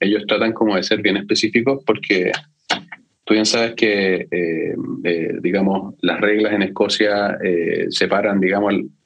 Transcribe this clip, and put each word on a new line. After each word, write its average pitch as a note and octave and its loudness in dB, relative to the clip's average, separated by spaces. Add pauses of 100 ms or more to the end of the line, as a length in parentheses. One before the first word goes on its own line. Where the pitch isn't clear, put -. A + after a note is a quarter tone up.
Ellos G#2 2
tratan G#2+ 0
como A2 0
de F#2 0
ser G#2 -2
bien G2 0
específicos A#2 0
porque F#2 0 (920)
tú A2 2
bien G#2+ 4
sabes A#2 0
que, G2 2
eh, E2 -2 (300)
eh, E2+ 0
digamos, F#2+ 0
las E2+ -2
reglas G#2 2
en G2+ 2
Escocia, G2+ 0
eh, E2+ 0
separan, G2 0
digamos, G2 2
el, - -2 (180)